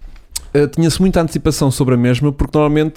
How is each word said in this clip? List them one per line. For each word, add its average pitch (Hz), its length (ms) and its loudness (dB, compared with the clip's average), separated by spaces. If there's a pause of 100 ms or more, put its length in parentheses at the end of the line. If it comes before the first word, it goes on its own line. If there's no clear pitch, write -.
(540)
eh, 143 140 2
tinha-se 165 340 0
muita 185 200 2
antecipação 156 500 -2
sobre 127 240 0
a - 20 0
mesma, 123 340 0
porque - 260 -4
normalmente, 151 400 0